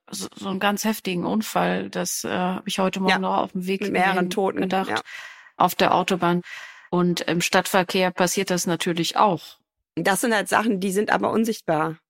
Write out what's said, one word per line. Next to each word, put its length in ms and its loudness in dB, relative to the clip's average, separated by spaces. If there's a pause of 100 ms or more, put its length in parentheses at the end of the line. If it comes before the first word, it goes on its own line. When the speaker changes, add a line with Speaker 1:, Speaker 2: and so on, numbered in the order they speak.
(100)
Speaker 1:
so, 240 -10
so 140 -10
einen 140 -4
ganz 240 0
heftigen 400 -2
Unfall, 640 0
das, 340 -6
äh, 60 -6
hab 380 -2
ich 120 -6
heute 220 0
Morgen 100 2
Speaker 2:
Ja, 80 2
Speaker 1:
noch 180 0
auf 140 0
dem 160 -6
Weg 140 -2
Speaker 2:
mit 100 -4
mehreren 220 2
Speaker 1:
hierhin 160 0
Speaker 2:
Toten, 320 -2
Speaker 1:
gedacht, 300 0
Speaker 2:
ja. 100 -2 (560)
Speaker 1:
auf 180 2
der 180 4
Autobahn. 480 2 (480)
Und 300 2
im 220 0
Stadtverkehr 720 2
passiert 380 0
das 160 0
natürlich 520 -2
auch. 400 2 (380)
Speaker 2:
Das 260 2
sind 120 2
halt 140 0
Sachen, 320 2
die 140 0
sind 180 0
aber 200 2
unsichtbar. 680 0 (120)